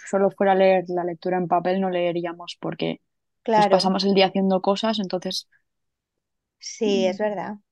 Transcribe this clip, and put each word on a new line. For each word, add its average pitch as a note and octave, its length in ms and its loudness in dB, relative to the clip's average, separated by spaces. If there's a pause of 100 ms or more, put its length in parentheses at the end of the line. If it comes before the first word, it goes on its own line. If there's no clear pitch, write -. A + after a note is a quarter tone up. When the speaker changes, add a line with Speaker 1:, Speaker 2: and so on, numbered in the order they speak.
(100)
Speaker 1:
solo G3 200 2
fuera G3 240 2
leer F#3 340 4
la F3 160 -4
lectura F3+ 340 -4
en F3+ 100 -2
papel, F#3 320 0
no F#3+ 100 -2
leeríamos, F3 720 -4
porque E3 400 -6 (560)
nos G#3 120 6
Speaker 2:
Claro. - 0 -
Speaker 1:
pasamos F#3+ 360 2
el G3 100 2
día F#3+ 140 4
haciendo F#3+ 340 0
cosas, G#3+ 360 0
entonces F#3 500 -8 (1120)
Speaker 2:
Sí, G3 480 -2
es F#3 120 -2
Speaker 1:
Mm. - 0 -
Speaker 2:
verdad. G#3 380 -4 (160)